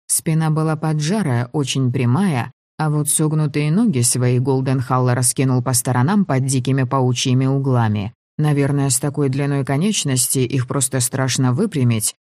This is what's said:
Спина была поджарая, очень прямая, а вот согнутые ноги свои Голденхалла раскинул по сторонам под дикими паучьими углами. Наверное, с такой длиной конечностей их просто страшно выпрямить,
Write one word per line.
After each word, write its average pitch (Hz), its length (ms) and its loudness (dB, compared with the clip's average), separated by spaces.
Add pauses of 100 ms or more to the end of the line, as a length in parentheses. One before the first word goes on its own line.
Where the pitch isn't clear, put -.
(160)
Спина 160 360 -2
была 156 240 0
поджарая, 151 800 -2
очень 135 380 -2
прямая, 131 600 0 (260)
а 156 140 0
вот 147 180 0
согнутые 151 640 0
ноги 180 300 2
свои 123 360 2
Голденхалла 131 800 0
раскинул 127 480 0
по 131 100 -2
сторонам 135 500 2
под 135 220 0
дикими 135 380 0
паучьими 127 640 2
углами. 120 680 0 (240)
Наверное, 139 540 2
с - 80 0
такой 143 300 -2
длиной 139 360 -2
конечностей 139 800 0
их 123 220 -2
просто 135 320 -2
страшно 131 520 0
выпрямить, 123 640 0 (200)